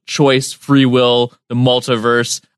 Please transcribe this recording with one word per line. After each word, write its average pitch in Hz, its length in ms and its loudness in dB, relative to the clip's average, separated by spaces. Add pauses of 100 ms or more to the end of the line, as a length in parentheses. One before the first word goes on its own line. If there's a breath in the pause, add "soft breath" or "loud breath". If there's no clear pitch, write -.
choice, 135 460 0
free 139 340 0
will, 120 460 0 (160 soft breath)
the 120 60 -10
multiverse. 120 840 -2 (180)